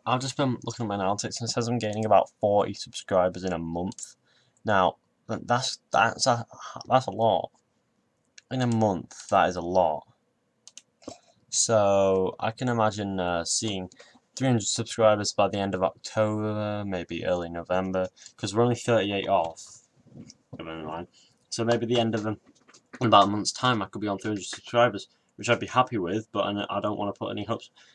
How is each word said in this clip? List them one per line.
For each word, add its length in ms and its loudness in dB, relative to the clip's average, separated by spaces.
I've 140 2
just 160 -6
been 300 0
looking 200 -6
at 40 -4
my 80 -2
analytics 420 -2
and 80 -6
it 60 -4
says 160 -2
I'm 100 0
gaining 240 -2
about 280 6
forty 320 2
subscribers 720 -2
in 80 -2
a 60 -2
month. 580 -6
Now, 320 4
th-, 160 -6
that's, 340 -2
that's 380 2
a, 180 2
that's 180 4
a 40 -6
lot. 380 0
In 100 -2
a 60 2
month, 640 0
that 200 4
is 60 -4
a 60 -4
lot. 440 0
So, 920 4
I 120 -2
can 180 -4
imagine, 500 0
uh, 260 -2
seeing 440 -4
three 100 -2
hundred 220 2
subscribers 680 2
by 140 2
the 100 -4
end 160 0
of 80 -4
October, 1040 -2
maybe 400 -6
early 240 -2
November, 600 -2
'cause 160 -8
we're 80 2
only 140 2
thirty-eight 520 0
off. 520 -2
Never 280 -10
mind. 240 -8
So 160 -4
maybe 220 0
the 120 2
end 140 2
of 80 -2
them, 200 -4
in 60 2
about 160 8
a 80 2
month's 200 -2
time, 300 0
I 60 -4
could 140 -12
be 60 -2
on 120 -2
three 100 -6
hundred 160 -4
subscribers, 640 0
which 140 -4
I'd 100 4
be 60 -6
happy 320 0
with, 340 -2
but 100 0
I, 360 -2
I 20 -2
don't 200 -2
wanna 140 -2
put 180 -8
any 140 -6
hopes. 260 -6